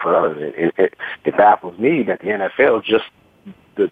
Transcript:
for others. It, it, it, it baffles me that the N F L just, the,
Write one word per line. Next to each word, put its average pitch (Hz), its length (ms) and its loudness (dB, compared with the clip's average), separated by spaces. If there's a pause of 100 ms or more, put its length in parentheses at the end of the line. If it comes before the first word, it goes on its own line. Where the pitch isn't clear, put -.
for 87 120 0
others. 80 260 0
It, 76 140 -8 (100)
it, 85 100 0 (100)
it, - 100 0 (300)
it 76 120 -4
baffles 98 420 2
me 135 240 0
that 95 180 -4
the 98 100 -6
N 104 120 -6
F - 160 -4
L 123 220 2
just, 110 260 -2 (720)
the, 98 160 0